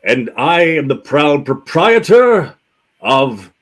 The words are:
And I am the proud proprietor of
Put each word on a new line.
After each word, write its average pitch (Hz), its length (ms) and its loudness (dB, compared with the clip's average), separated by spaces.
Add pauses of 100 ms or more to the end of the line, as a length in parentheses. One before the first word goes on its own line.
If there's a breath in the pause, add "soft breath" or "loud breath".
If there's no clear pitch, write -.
And 117 340 -2
I 165 240 0
am 160 260 0
the 135 80 -2
proud 147 500 -2
proprietor 214 1080 0 (460)
of 117 500 -2 (100)